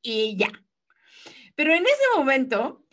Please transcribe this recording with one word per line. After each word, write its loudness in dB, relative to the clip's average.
y -2
ya. -2
Pero 2
en 2
ese 2
momento, -2